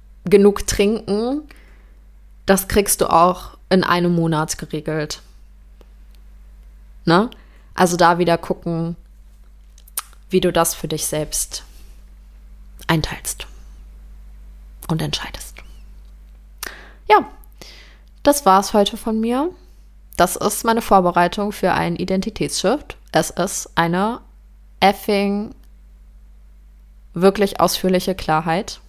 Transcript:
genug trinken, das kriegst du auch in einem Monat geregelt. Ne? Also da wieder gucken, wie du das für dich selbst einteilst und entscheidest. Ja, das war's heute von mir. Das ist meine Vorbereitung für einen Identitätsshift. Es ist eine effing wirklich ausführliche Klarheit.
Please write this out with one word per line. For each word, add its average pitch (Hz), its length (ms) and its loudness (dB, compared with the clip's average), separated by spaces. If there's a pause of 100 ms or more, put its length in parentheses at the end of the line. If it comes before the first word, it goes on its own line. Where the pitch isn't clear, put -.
(260)
genug 202 420 4
trinken, 220 760 -2 (1000)
das 190 220 2
kriegst - 320 0
du - 100 0
auch 175 460 2 (140)
in 190 140 4
einem 175 320 0
Monat 160 420 0
geregelt. 156 640 -8 (1800)
Ne? 185 240 2 (440)
Also 180 240 0
da 170 200 4
wieder 175 200 2
gucken, 170 580 -6 (1300)
wie 185 120 2
du 180 100 2
das 165 220 2
für - 140 -8
dich 156 180 -6
selbst - 580 -6 (1200)
einteilst - 600 -4 (1400)
und 160 140 -2
entscheidest. - 540 -10 (1500)
Ja, 415 200 4 (920)
das 285 220 2
war's 196 280 4
heute 208 240 2
von 220 220 -4
mir. 247 300 -2 (680)
Das 175 180 2
ist - 280 -4
meine 226 180 2
Vorbereitung 180 720 2
für 185 220 -2
einen 170 220 -2
Identitätsshift. 190 1000 -4 (140)
Es - 180 0
ist - 460 -6
eine 185 460 0 (580)
effing 202 720 0 (1600)
wirklich 196 460 2
ausführliche 185 560 0
Klarheit. 165 720 -2